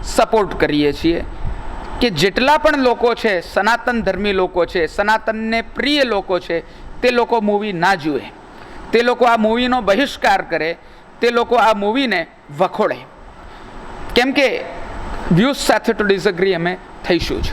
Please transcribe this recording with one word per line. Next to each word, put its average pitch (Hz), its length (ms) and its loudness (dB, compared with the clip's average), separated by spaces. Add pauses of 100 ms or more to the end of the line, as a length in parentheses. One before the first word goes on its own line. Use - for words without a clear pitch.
સપોર્ટ 220 560 0
કરીએ 147 340 2
છીએ 165 300 0 (760)
કે 240 80 4
જેટલા 226 480 2
પણ 302 200 2
લોકો 240 380 2
છે, 220 380 -2
સનાતન 233 480 0
ધર્મી 190 320 0
લોકો 180 320 0
છે, 170 200 -2
સનાતનને 220 760 0
પ્રિય 277 420 0
લોકો 196 360 0
છે, 170 200 -4 (420)
તે 247 100 4
લોકો 233 300 2
મૂવી 208 320 0
ના 180 220 2
જુએ, 147 260 -2 (680)
તે 226 100 6
લોકો 240 240 2
આ 233 120 4
મૂવીનો 240 440 2
બહિષ્કાર 202 600 2
કરે, 165 360 -4 (440)
તે 233 80 4
લોકો 233 260 2
આ 220 180 6
મૂવીને 208 540 0 (300)
વખોડે, 180 380 0 (1200)
કેમ 254 160 2
કે 262 320 0 (680)
વ્યૂઝ 226 240 4
સાથે 233 380 0
તો 214 100 -2
ડિસએગ્રી 190 520 2
અમે 175 220 -2 (280)
થઈશું 170 360 0
જ. - 120 0